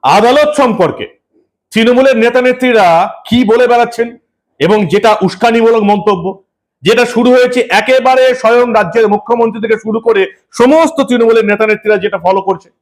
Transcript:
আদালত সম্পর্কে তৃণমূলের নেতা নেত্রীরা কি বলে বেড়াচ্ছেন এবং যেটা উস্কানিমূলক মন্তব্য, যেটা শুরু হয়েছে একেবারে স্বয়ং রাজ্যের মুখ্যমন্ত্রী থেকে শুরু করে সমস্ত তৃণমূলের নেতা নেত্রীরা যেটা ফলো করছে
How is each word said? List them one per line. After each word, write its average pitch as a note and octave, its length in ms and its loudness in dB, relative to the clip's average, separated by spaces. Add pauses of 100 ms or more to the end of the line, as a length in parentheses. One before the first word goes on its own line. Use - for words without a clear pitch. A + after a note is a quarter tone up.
আদালত A#3+ 520 2
সম্পর্কে - 520 -2 (640)
তৃণমূলের B3 460 2
নেতা A#3+ 240 0
নেত্রীরা B3 440 0 (400)
কি A#3 180 -2
বলে A#3 220 2
বেড়াচ্ছেন A#3 420 -2 (520)
এবং F#3 260 0
যেটা G3+ 240 0 (120)
উস্কানিমূলক A3+ 640 0
মন্তব্য, G3+ 400 -2 (580)
যেটা A#3 240 2
শুরু A#3+ 240 0
হয়েছে B3 300 2 (120)
একেবারে B3+ 520 2 (100)
স্বয়ং B3 360 0
রাজ্যের G#3+ 380 0
মুখ্যমন্ত্রী A3+ 520 -2
থেকে A3 180 -2
শুরু A3 220 -6
করে A3 220 0 (300)
সমস্ত D#4 500 2
তৃণমূলের A3+ 480 0
নেতা G#3 160 0
নেত্রীরা G#3 380 -2
যেটা G3+ 140 -4
ফলো F#3+ 240 -2
করছে F#3+ 280 -6 (120)